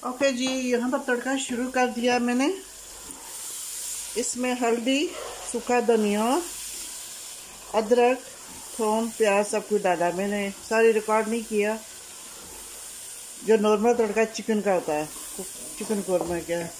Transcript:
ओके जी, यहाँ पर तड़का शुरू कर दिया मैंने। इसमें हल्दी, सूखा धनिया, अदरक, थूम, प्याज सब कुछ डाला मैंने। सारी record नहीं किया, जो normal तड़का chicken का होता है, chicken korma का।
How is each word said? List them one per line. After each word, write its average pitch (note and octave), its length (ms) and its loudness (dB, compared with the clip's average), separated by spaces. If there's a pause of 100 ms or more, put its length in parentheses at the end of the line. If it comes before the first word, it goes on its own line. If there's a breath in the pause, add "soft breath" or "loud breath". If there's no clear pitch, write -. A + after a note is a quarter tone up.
ओके C4 260 2
जी, B3+ 160 0
यहाँ B3+ 420 0
पर C#4+ 80 0
तड़का B3+ 400 0
शुरू B3+ 320 -2
कर B3+ 180 2
दिया A#3+ 320 2
मैंने। A#3+ 280 2 (1700)
इसमें B3 440 -2
हल्दी, C4 480 2 (420)
सूखा B3 300 2
धनिया, A3 600 4 (1300)
अदरक, A#3+ 440 6 (600)
थूम, A3 300 2
प्याज G#3 360 4
सब G#3 220 -2
कुछ G#3 140 2
डाला F3 300 4
मैंने। G3+ 380 0 (200)
सारी A3+ 220 6
record G#3+ 360 2
नहीं A3+ 160 0
किया, G#3+ 360 0 (1700)
जो G#3+ 120 6
normal G#3+ 360 4
तड़का A3 320 2
chicken A3 360 -2
का G3 120 2
होता E3 200 0
है, D3+ 160 -2 (680)
chicken G#3 240 -2
korma F3 380 0
का। E3+ 300 -4 (100)